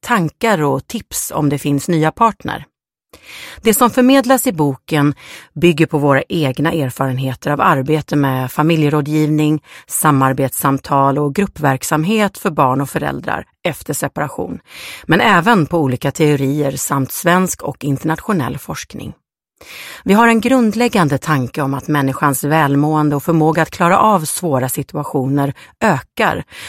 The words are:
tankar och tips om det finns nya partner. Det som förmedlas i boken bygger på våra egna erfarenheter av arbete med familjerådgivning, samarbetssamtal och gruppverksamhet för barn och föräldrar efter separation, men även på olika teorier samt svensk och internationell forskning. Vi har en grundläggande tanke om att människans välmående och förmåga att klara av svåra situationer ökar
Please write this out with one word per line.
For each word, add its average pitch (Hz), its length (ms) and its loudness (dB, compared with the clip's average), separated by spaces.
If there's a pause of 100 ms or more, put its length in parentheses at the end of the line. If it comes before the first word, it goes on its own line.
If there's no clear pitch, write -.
tankar 196 640 0
och 139 240 -2
tips - 480 -10
om 151 140 0
det 143 100 -2
finns 143 300 -2
nya 156 220 2
partner. - 560 -4 (960)
Det 220 120 4
som 240 160 4
förmedlas 254 560 4
i 247 60 2
boken 147 600 0 (400)
bygger 160 320 4
på 156 120 -2
våra 143 300 2
egna 147 440 -2
erfarenheter 135 760 -4
av 147 100 -2
arbete 147 560 2
med 131 360 0
familjerådgivning, 151 1080 2 (240)
samarbetssamtal 139 1300 0
och 147 160 -2
gruppverksamhet 180 1040 -2
för 196 120 -2
barn 135 300 2
och 135 100 -4
föräldrar - 540 -6 (200)
efter - 300 -6
separation, 151 640 -6 (460)
men 170 140 2
även 202 460 4
på 175 120 -2
olika 135 320 0
teorier 139 680 0
samt 135 360 -2
svensk 180 500 0
och - 220 -8
internationell 147 720 -2
forskning. - 540 -12 (920)
Vi 190 100 4
har 233 140 6
en 226 120 4
grundläggande 220 800 2
tanke 143 440 -2
om 135 120 -2
att 135 140 -8
människans 139 560 0
välmående 147 720 2
och 139 60 -4
förmåga 160 400 2
att 156 80 -2
klara 175 280 2
av 202 260 4
svåra 135 440 -2
situationer 139 840 -2 (260)
ökar 190 640 -2 (240)